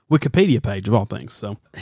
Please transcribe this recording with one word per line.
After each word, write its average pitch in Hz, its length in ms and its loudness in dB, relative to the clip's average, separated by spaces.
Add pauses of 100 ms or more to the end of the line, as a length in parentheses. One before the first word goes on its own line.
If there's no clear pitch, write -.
Wikipedia 156 520 4
page 98 260 -6
of 104 60 2
all 104 120 2
things. - 280 -12
So 104 240 -10 (240)